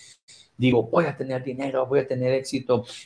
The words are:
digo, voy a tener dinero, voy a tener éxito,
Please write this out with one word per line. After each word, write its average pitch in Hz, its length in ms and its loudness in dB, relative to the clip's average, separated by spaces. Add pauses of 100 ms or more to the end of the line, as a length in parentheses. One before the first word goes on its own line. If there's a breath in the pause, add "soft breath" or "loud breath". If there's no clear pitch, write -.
(560 loud breath)
digo, 123 280 4
voy 170 220 2
a 143 100 -6
tener 131 260 -4
dinero, 131 440 -4
voy 139 140 2
a 135 60 -2
tener 127 280 0
éxito, 127 500 0 (220 loud breath)